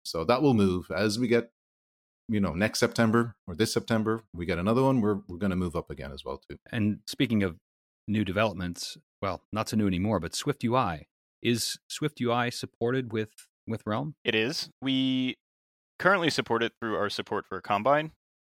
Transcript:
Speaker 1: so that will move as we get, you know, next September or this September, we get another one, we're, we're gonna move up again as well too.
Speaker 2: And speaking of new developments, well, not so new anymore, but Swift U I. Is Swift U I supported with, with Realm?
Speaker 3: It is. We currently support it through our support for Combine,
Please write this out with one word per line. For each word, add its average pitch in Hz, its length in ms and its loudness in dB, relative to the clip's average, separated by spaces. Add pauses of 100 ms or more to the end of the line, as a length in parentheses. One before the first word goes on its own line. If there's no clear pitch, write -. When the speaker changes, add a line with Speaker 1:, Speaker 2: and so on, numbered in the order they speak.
Speaker 1:
so 82 200 -4
that 123 180 4
will 139 120 6
move 95 360 4
as 104 280 0
we 123 100 0
get, 117 220 2 (800)
you 107 120 2
know, 87 140 0
next 104 260 0
September 117 560 2 (100)
or 90 80 -10
this 107 180 0
September, 110 520 0 (100)
we 87 120 -6
get 85 120 -2
another 113 240 2
one, 135 180 4
we're, 101 280 2
we're 87 100 -12
gonna 92 180 0
move 87 200 -2
up 85 140 -6
again 71 220 -10
as 65 120 -14
well 67 240 -10
too. 71 100 -14 (120)
Speaker 2:
And 104 360 -2
speaking 113 360 0
of 90 140 -2 (500)
new 104 180 0
developments, 92 760 -2 (220)
well, 95 220 -4 (100)
not 107 160 -2
so 113 80 -2
new 107 100 2
anymore, 95 340 2
but 80 140 -8
Swift - 300 -4
U 120 120 2
I. 87 300 -2 (360)
Is 117 360 0 (100)
Swift - 320 -6
U 117 120 0
I 120 180 0
supported 120 600 -4
with, 110 340 -6 (200)
with 113 180 -6
Realm? 131 300 -4 (100)
Speaker 3:
It 110 120 2
is. 117 340 0 (100)
We 131 580 0 (600)
currently 175 320 4
support 117 320 0
it 113 180 -2
through 110 140 -4
our 98 160 0
support - 360 -6
for 92 140 -10
Combine, 139 520 2 (460)